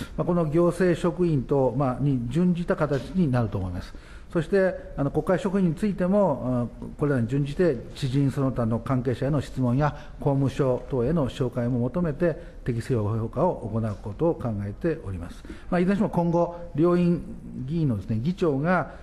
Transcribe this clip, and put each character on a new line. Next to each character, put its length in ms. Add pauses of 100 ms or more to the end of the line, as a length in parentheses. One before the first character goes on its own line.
(180)
ま 60
あ、 20
こ 80
の 120
行 220
政 320
職 280
員 160
等、 340
ま 200
あ、 60
に 260
準 260
じ 100
た 100
形 340
に 200
な 140
る 60
と 100
思 100
い 20
ま 120
す。 100 (380)
そ 100
し 80
て、 260 (220)
あ 60
の、 80
国 140
会 140
職 200
員 100
に 60
つ 120
い 60
て 120
も、 640
あ、 160 (140)
こ 60
れ 80
ら 80
に 60
準 180
じ 100
て、 220 (180)
知 140
人 200
そ 120
の 100
他 140
の 140
関 220
係 140
者 120
へ 20
の 120
質 200
問 160
や、 180 (240)
法 120
務 180
省 400
等 160
へ 80
の 160
照 200
会 200
も 100
求 220
め 100
て、 240 (300)
適 160
正 140
評 340
価 160
を 280
行 60
う 220
こ 120
と 180
を 40
考 140 (160)
え 80
て 320
お 60
り 60
ま 120
す。 140 (260)
ま 80
あ、 20
い 60
ず 60
れ 40
に 20
し 20
て 40
も 60
今 200
後、 300 (160)
両 220
院 260 (420)
議 160
員 60
の 100
で 60
す 60
ね、 100
議 140
長 260
が 320 (120)